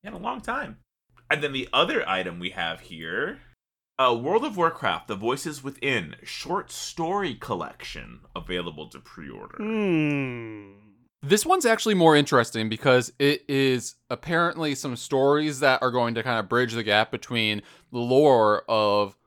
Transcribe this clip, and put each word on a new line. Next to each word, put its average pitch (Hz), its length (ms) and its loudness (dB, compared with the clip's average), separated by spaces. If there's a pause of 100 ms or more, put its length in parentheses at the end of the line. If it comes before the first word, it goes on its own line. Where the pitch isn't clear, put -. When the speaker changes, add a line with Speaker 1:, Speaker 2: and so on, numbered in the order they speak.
Speaker 1:
He 185 40 -18
had 214 80 -14
a - 40 -14
long 233 220 -8
time. 233 380 -8 (520)
And 151 120 2
then 147 100 -4
the 131 180 -6
other 185 380 2
item 90 320 -2
we 87 100 -6
have 82 300 -6
here, 90 600 -8 (580)
uh, 123 200 4
World 180 240 0
of 240 140 -6
Warcraft, 147 500 -2
The 101 100 -6
Voices 131 460 -6
Within, 131 600 -6
short - 500 -8
story 170 600 -6
collection 71 880 -10 (140)
available 85 540 -8
to 71 120 -20
pre-order. 58 580 -16
Speaker 2:
Hmm. 143 1120 -2 (500)
Speaker 3:
This 180 240 2
one's 330 220 2
actually 220 280 2
more 165 220 8
interesting 117 540 2
because 127 480 2
it 143 300 2
is 135 480 0 (120)
apparently 165 680 -2
some 127 220 -8
stories 143 640 2
that 131 220 4
are 127 80 0
going 117 240 0
to 113 80 -2
kinda 113 220 -2
bridge 117 280 0
the 113 120 -4
gap 107 260 2
between 107 500 -2 (320)
the 123 60 -6
lore 120 680 6
of 104 480 0 (120)